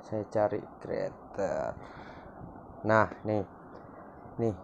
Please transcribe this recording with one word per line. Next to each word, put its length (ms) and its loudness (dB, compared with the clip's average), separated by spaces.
Saya 240 0
cari 280 4
creator. 960 -2
Nah, 240 10
nih. 160 4
Nih. 240 4